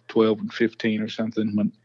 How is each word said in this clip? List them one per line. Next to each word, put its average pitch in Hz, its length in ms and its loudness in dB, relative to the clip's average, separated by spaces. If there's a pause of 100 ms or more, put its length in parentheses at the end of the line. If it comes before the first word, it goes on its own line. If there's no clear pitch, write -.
twelve 110 320 4
and 104 140 -8
fifteen 110 480 0
or 107 80 -4
something 110 460 -4
when, 104 160 2 (140)